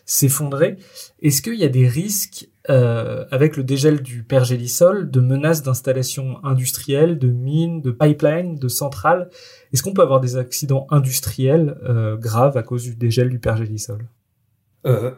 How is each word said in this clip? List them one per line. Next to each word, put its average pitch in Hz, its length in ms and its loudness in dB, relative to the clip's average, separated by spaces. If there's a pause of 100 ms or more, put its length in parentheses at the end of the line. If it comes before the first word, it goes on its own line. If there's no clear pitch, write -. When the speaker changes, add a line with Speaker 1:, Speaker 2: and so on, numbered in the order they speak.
Speaker 1:
s'effondrer. 143 760 0 (420)
Est-ce 147 220 0
qu'il 226 120 -6
y 208 100 0
a 143 40 2
des 127 180 4
risques, 175 600 -4 (200)
euh, 120 640 0
avec 143 260 2
le 139 60 -2
dégel 139 400 2
du 120 220 -12
pergélisol, 135 840 2
de 127 120 2
menaces 139 420 2
d'installations 131 840 -4
industrielles, 139 720 0
de 131 120 0
mines, 151 520 -2
de 127 120 -2
pipelines, 156 640 0
de 131 120 -4
centrales ? 160 640 -2 (420)
Est-ce 135 120 -2
qu'on 196 80 -4
peut 190 100 4
avoir 135 180 4
des 123 160 -2
accidents 135 540 -4
industriels, 139 920 0
euh, 110 320 0
graves 120 400 2
à 113 80 -2
cause 120 180 -6
du 120 140 -10
dégel 120 320 2
du 127 100 -4
pergélisol ? 110 720 -6 (800)
Speaker 2:
Euh, 123 320 2